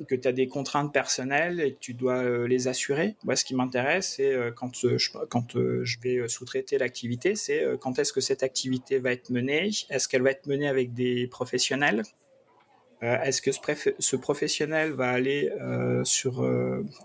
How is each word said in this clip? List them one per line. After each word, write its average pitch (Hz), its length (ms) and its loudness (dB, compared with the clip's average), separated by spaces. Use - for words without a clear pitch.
que 135 40 2
t'as 123 180 2
des 131 140 2
contraintes 143 460 -2
personnelles 143 680 0
et 139 120 2
que - 80 -18
tu 123 140 -10
dois, 127 240 0
euh, 120 280 0
les 127 220 2
assurer. 143 560 0
Moi, 127 100 0
ce - 120 0
qui 131 80 -4
m'intéresse, 131 600 0
c'est, 135 180 2
euh, 120 200 0
quand, 127 300 -4
euh, 123 140 4
je, - 100 0
quand, 120 260 0
euh, 123 280 2
je 117 180 -4
vais, 123 160 0
euh, 120 100 -2
sous-traiter 131 480 -4
l'activité, 123 580 -2
c'est, 156 300 0
euh, 127 140 0
quand 127 200 -4
est-ce 143 140 0
que 135 80 0
cette 131 220 0
activité 131 560 0
va 127 140 0
être 127 180 -6
menée, 139 400 2
est-ce 139 180 0
qu'elle 127 160 2
va 135 100 6
être - 140 -12
menée 143 220 0
avec 127 240 2
des 123 360 0
professionnels, 143 720 0
euh, 120 200 2
est-ce 135 180 0
que 139 100 0
ce 135 100 -2
préf-, 147 380 0
ce - 160 2
professionnel 151 800 0
va 127 160 0
aller, 135 500 2
euh, 123 460 0
sur, 127 380 0
euh, 127 420 0